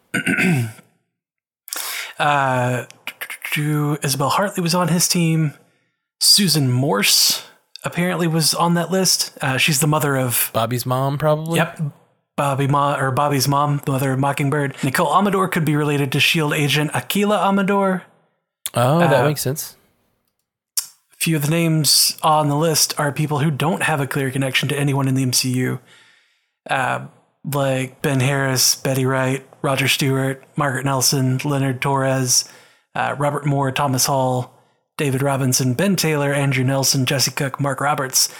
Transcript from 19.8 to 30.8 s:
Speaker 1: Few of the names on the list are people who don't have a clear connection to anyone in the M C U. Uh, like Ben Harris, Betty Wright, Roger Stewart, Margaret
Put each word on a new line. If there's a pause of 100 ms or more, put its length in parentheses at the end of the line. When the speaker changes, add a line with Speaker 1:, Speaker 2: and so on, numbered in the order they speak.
Speaker 1:
Few
of
the
names
on
the
list
are
people
who
don't
have
a
clear
connection
to
anyone
in
the
M
C
U. (880)
Uh, (460)
like
Ben
Harris,
Betty
Wright, (160)
Roger
Stewart, (120)
Margaret